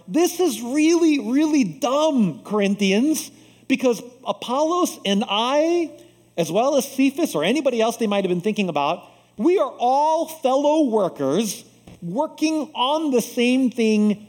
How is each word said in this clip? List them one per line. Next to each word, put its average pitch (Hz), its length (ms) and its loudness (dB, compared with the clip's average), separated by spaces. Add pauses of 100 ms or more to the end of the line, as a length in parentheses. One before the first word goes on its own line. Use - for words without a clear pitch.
this 330 320 0
is 254 220 0
really, 302 560 2
really 277 460 2
dumb, 226 800 0
Corinthians, 202 880 0 (360)
because 262 320 0 (280)
Apollos 311 800 -2
and 196 220 0
I, 294 640 0 (480)
as 165 140 -2
well 254 240 0
as 254 120 0
Cephas 269 460 0
or 147 100 -2
anybody 247 380 0
else 226 160 -2
they 233 80 -2
might 202 200 0
have 180 40 -2
been 175 120 -2
thinking 208 280 -2
about, 147 340 -2 (320)
we 339 220 2
are 269 220 -2
all 294 480 0
fellow 294 560 2
workers 190 840 -2 (340)
working 302 760 -4
on 294 340 0
the 247 120 2
same 247 500 0
thing 214 580 0